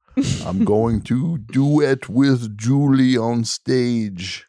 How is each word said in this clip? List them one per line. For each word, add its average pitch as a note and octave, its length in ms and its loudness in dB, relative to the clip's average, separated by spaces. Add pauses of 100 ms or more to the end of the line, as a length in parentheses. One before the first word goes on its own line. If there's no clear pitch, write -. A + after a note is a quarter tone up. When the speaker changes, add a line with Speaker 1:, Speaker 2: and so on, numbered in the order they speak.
(460)
Speaker 1:
I'm F#2 200 -2
Speaker 2:
<laughs> - 0 -
Speaker 1:
going A2 380 2
to C#3+ 360 -4
duet C3+ 680 0
with A#2+ 480 0
Julie C3 600 2
on A#2 260 0
stage. A2+ 1040 -4